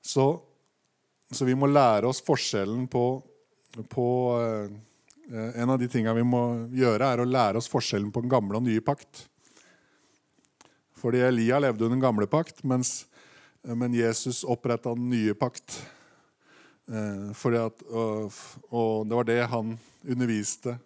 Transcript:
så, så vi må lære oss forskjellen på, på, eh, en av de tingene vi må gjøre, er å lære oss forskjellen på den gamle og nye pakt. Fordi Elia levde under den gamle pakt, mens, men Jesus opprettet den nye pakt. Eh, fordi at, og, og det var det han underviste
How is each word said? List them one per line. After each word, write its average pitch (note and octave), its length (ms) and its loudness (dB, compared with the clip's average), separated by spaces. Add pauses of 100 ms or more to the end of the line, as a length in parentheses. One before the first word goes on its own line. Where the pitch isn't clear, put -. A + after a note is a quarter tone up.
så, C3+ 240 2 (1040)
så B2+ 160 -2
vi B2+ 120 4
må C#3+ 120 4
lære B2 400 6
oss B2+ 140 -4
forskjellen A#2+ 640 0
på, B2 140 0 (880)
på, B2 160 -2 (320)
eh, G#2+ 320 -4 (920)
en B2 80 2
av C3 100 2
de B2 80 0
tingene A2+ 300 0
vi A#2+ 80 2
må B2 160 2 (320)
gjøre, B2+ 320 4
er B2 160 2
å B2 60 0
lære A#2 320 2
oss - 100 -8
forskjellen G#2 420 -2
på A#2+ 120 -4
den B2 80 0
gamle G#2+ 260 2
og B2 80 0
nye A2 180 2
pakt. - 420 -6 (1800)
Fordi B2 220 2
Elia B2 380 2
levde A#2 240 0
under A#2+ 100 2
den C3 80 0
gamle G#2+ 260 2
pakt, - 380 -2
mens, B2+ 360 0 (580)
men A#2+ 320 -4
Jesus A#2 500 0
opprettet A#2+ 540 -2
den B2 120 -4
nye A2 280 2
pakt. - 400 -6 (1120)
Eh, G#2 480 -6
fordi A#2 240 0
at, A2 260 -6
og, G#2+ 440 -4 (420)
og A2 320 0
det A#2 120 0
var A#2 100 0
det A#2 100 2 (140)
han A2+ 240 -4 (260)
underviste A#2+ 840 -2